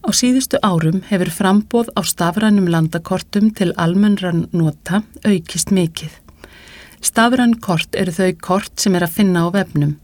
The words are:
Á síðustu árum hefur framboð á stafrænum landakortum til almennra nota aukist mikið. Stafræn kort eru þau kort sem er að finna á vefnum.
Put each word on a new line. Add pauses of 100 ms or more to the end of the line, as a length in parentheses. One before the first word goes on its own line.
Á
síðustu
árum (100)
hefur
framboð
á
stafrænum
landakortum
til
almennra (180)
nota (240)
aukist
mikið. (880)
Stafræn
kort
eru
þau
kort
sem
er
að
finna
á
vefnum.